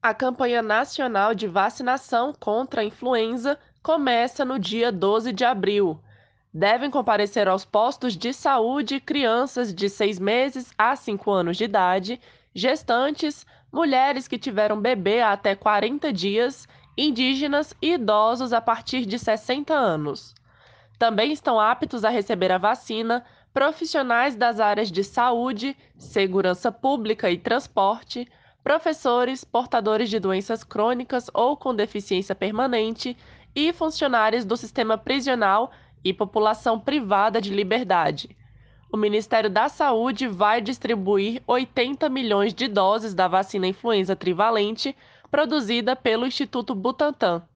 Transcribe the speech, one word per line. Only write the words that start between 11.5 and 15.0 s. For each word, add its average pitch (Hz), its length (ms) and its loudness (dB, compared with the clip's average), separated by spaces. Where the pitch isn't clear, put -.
de 220 100 -2
idade, 196 540 0
gestantes, 269 920 -2
mulheres 269 560 0
que 247 120 -6
tiveram 214 420 -2
bebê 214 400 0